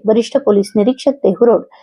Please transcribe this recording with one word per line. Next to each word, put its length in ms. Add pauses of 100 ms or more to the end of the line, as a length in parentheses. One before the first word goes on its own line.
वरिष्ठ 320
पोलीस 380
निरीक्षक 360
देहू 340
रोड 160 (220)